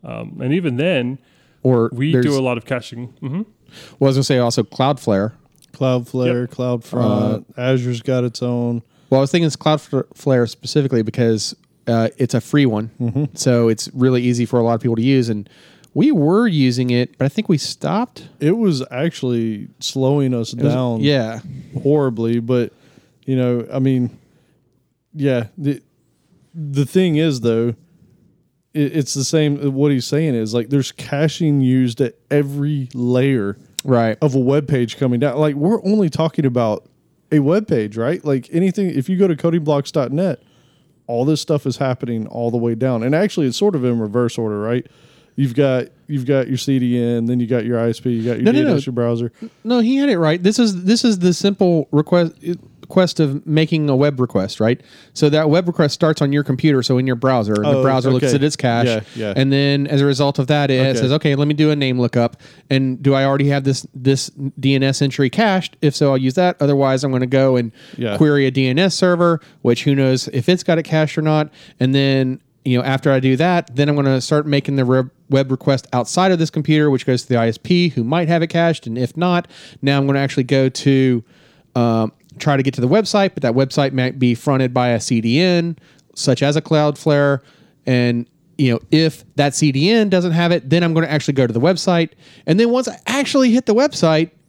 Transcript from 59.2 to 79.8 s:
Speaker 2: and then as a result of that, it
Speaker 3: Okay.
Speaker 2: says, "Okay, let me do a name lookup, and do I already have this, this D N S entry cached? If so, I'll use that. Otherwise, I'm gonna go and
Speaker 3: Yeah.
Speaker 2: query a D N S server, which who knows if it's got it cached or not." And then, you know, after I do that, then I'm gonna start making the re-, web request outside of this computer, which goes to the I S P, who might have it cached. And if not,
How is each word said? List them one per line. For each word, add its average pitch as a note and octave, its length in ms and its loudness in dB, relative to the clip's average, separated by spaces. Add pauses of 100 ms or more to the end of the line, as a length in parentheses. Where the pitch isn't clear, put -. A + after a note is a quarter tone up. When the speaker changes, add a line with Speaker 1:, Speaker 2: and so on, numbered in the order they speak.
Speaker 2:
and C3+ 160 2
then C#3 340 2
as C#3+ 140 0
a C#3 60 2
result C#3 340 0
of B2+ 80 -2
that, C#3+ 240 2
it C3 120 2
Speaker 3:
Okay. C3 140 0
Speaker 2:
says, B2+ 140 0
"Okay, D3+ 240 0
let C#3+ 100 0
me D3 80 0
do D3+ 160 2
a D3 60 0
name C3 240 -2
lookup, A#2+ 380 0 (300)
and C3+ 320 0
do C3+ 140 2
I C3+ 100 2
already C#3 220 2
have C#3+ 160 0
this, C3+ 320 -2
this C3+ 380 -2 (260)
D C3+ 160 2
N C3 80 2
S C3+ 180 0
entry C#3 300 0
cached? G3 520 0
If D3 120 2
so, C#3+ 160 2
I'll C3+ 80 2
use C#3 160 -2
that. F3+ 240 0
Otherwise, C#3 460 0
I'm C3+ 80 -2
gonna B2+ 160 0
go C3+ 260 2
and A#2+ 160 0 (260)
Speaker 3:
Yeah. A2+ 200 -4
Speaker 2:
query C#3+ 300 4
a C3 40 2
D C3+ 160 0
N B2+ 140 0
S F#3 160 0
server, F3 440 2 (220)
which A#2+ 220 0
who C#3 100 2
knows C3 380 0
if B2+ 160 -2
it's F3+ 160 0
got E3+ 140 2
it E3 40 -4
cached D#3 340 -2
or D#3+ 60 -2
not." D#3 300 0 (260)
And C3 160 0
then, C3+ 460 0 (240)
you B2+ 120 0
know, B2 80 0
after C3+ 280 0
I C3+ 80 2
do C3 160 2
that, F3 400 0
then C#3+ 120 2
I'm D3 60 0
gonna C3+ 260 0
start D3+ 260 0
making C#3+ 300 -2
the C3 80 0
re-, C3 180 2 (280)
web C3+ 200 2
request C3 420 -2
outside F3 400 0
of F3 60 0
this D#3+ 100 0
computer, D3+ 420 0
which C3 140 -2
goes B2+ 180 0
to - 60 -18
the B2 80 0
I A#2 120 2
S A2 100 -4
P, F3 320 -2
who B2+ 120 -4
might D#3 260 -2
have E3 140 0
it E3+ 40 -2
cached. E3+ 400 -2
And A#2 100 -8
if B2 180 -4
not, F3 320 0 (360)